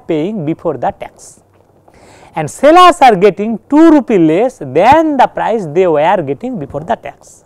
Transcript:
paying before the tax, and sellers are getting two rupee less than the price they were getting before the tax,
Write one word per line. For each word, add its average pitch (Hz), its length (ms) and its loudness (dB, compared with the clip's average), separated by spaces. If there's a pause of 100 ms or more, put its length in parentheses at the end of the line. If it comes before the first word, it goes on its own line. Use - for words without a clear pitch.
paying 170 380 -4
before 156 320 -6
the 165 140 -6
tax, - 520 -20 (920)
and 156 140 -8
sellers 339 520 4
are 247 140 4
getting 202 440 -2 (100)
two 320 220 4
rupee 247 260 0
less 175 420 0
than 254 560 0
the 247 120 2
price 190 400 -6
they 175 200 0
were 165 340 0
getting 160 380 -8
before 143 220 -12
the - 140 -6
tax, - 500 -20